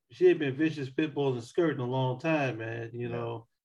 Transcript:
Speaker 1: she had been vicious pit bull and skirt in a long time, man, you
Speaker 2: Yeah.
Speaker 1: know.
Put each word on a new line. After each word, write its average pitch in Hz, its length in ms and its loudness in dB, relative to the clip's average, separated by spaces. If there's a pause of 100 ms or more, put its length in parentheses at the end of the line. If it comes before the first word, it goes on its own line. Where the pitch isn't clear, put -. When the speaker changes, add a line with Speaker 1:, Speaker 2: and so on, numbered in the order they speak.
(100)
Speaker 1:
she 170 160 4
had 170 120 8
been 139 180 -2
vicious 147 340 0
pit 156 240 -2
bull 143 200 0
and 117 100 -6
skirt 160 300 0
in 131 60 -6
a 123 60 -2
long 127 320 -2
time, 143 400 0
man, 113 340 -8
you 120 160 -6
Speaker 2:
Yeah. 120 80 -4
Speaker 1:
know. 117 300 -6 (180)